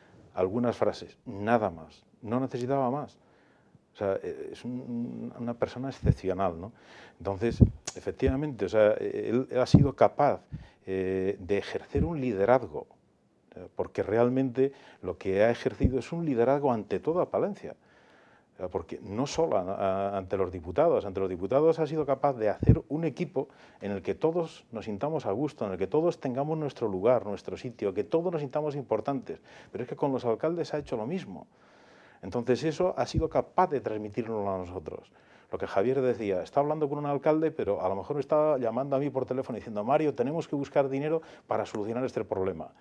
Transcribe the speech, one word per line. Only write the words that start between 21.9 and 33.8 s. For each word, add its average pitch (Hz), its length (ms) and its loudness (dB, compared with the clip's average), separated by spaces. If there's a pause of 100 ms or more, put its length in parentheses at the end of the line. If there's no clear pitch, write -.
capaz 139 280 0
de 110 140 0
hacer - 400 4
un 160 160 -2
equipo 135 440 -4 (320)
en 101 120 -4
el 98 100 -4
que - 120 -2
todos 165 580 -2
nos 110 140 -8
sintamos 123 400 -4
a 104 60 0
gusto, 127 340 -2
en 98 60 -2
el 90 60 -6
que 95 80 0
todos 160 340 2
tengamos 143 360 -2
nuestro 139 320 -2
lugar, 101 380 4
nuestro 95 300 -8
sitio, 104 380 -4
que 101 100 -2
todos 170 280 0
nos 156 100 -2
sintamos 147 320 -2
importantes. 131 680 -2 (300)
Pero 110 140 -8
es - 60 -12
que 147 60 -8
con 143 160 0
los 120 120 -2
alcaldes 156 500 0
ha 151 40 -2
hecho 143 180 -6
lo 110 100 -4
mismo. 147 400 -8 (760)
Entonces 120 440 0
eso 165 340 0
ha 120 80 0
sido 131 220 0
capaz 175 420 2
de 139 100 0